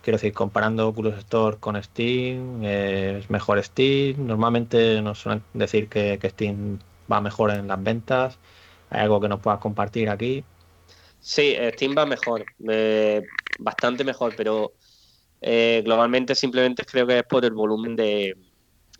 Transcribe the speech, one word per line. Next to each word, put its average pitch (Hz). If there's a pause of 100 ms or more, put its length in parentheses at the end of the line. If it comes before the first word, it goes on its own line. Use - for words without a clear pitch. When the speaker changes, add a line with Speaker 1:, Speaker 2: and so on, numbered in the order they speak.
Speaker 1:
quiero 113
decir, 107
comparando 110
Oculus 110
Store 110
con 104
Steam, 127
eh, 98
¿es 101
mejor 104
Steam? 139
Normalmente 113
nos 107
suelen 110 (120)
decir 107
que, 104
que 95
Steam 101 (320)
va 107
mejor 104
en 101
las 95
ventas. 120 (520)
¿Hay 107
algo 104
que 104
nos 101
puedas 104
compartir 107
aquí? 123 (760)
Speaker 2:
Sí, 147
eh, 120
Steam 139
va 151
mejor, 117 (240)
eh, 107 (380)
bastante 123
mejor, 123
pero, 107 (680)
eh, 117
globalmente 120
simplemente 127
creo 123
que 123
es 117
por 127
el 113
volumen 110
de, 104 (640)